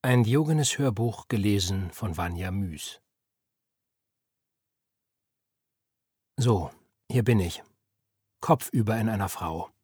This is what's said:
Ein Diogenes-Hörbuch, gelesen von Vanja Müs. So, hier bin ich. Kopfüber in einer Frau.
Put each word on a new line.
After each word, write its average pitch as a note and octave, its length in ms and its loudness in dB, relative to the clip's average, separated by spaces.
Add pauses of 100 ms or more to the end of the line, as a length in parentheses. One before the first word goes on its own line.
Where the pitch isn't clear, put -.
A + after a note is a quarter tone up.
Ein B2 220 4
Diogenes-Hörbuch, C3 1040 0
gelesen G2 640 0
von - 240 -6
Vanja F2 360 -6
Müs. F#2 500 -8 (3250)
So, A2+ 340 2 (400)
hier A#2+ 120 2
bin A2+ 160 4
ich. F2 240 -4 (760)
Kopfüber A2+ 580 2
in A2+ 120 0
einer G2+ 180 -2
Frau. E2 420 -8 (140)